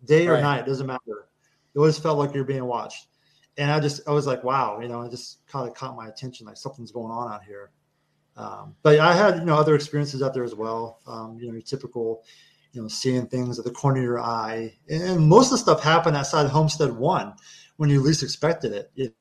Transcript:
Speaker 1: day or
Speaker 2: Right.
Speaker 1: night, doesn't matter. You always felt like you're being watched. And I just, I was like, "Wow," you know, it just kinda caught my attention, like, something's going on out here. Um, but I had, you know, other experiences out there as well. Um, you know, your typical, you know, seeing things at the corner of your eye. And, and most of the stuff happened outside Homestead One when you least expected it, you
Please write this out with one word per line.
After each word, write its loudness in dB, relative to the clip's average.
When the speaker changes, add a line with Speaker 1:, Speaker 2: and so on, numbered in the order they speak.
Speaker 1:
day 6
or 4
Speaker 2:
Right. 4
Speaker 1:
night, 0
doesn't -4
matter. -10
You 2
always 4
felt -2
like -2
you're -2
being -4
watched. -8
And 0
I 2
just, -2
I -2
was 0
like, -2
"Wow," 0
you -8
know, -8
it -12
just -16
kinda -6
caught -12
my -16
attention, -16
like, -20
something's -16
going -10
on -8
out -14
here. -20
Um, -16
but 8
I 6
had, 4
you -6
know, 2
other 4
experiences -4
out -2
there -4
as -8
well. -8
Um, -14
you -12
know, -12
your -14
typical, -8
you -12
know, -10
seeing -2
things -4
at -8
the -6
corner 0
of -2
your -2
eye. -6
And, -4
and 4
most 10
of -2
the 2
stuff 4
happened 2
outside 0
Homestead 2
One -2
when 2
you 6
least 2
expected -2
it, -10
you -6